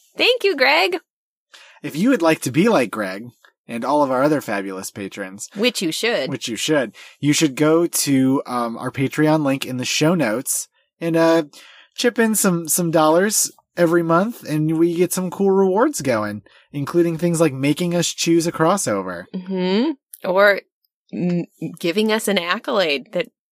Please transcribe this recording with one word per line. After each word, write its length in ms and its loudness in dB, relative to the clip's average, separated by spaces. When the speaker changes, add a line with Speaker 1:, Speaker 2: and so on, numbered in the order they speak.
Speaker 1:
Thank 260 0
you, 140 2
Greg. 400 0
Speaker 2:
If 120 -10
you 140 2
would 140 2
like 180 2
to 100 -2
be 180 4
like 220 2
Greg 340 -6
and 180 -8
all 180 2
of 80 0
our 100 2
other 200 2
fabulous 500 -8
patrons, 640 -12
Speaker 1:
Which 260 -2
you 120 -2
should. 360 -2
Speaker 2:
which 200 -8
you 80 -6
should, 360 -2
you 100 2
should 240 2
go 320 4
to, 580 2
um, 320 -4
our 140 -8
Patreon 540 0
link 200 -2
in 120 -8
the 80 -6
show 280 0
notes 540 -2
and, 160 -2
uh, 280 4
chip 240 -2
in 160 2
some, 320 0
some 240 -2
dollars 580 2
every 260 4
month, 400 0
and 340 0
we 180 2
get 180 0
some 180 -4
cool 200 2
rewards 500 2
going, 400 -2
including 440 0
things 220 0
like 140 2
making 420 -2
us 140 0
choose 360 0
a 60 -4
crossover. 720 -2
Speaker 1:
Mm-hmm. 580 -2
Or 320 4
m-, 320 -2
giving 320 0
us 160 -2
an 120 0
accolade 760 -2
that 160 -4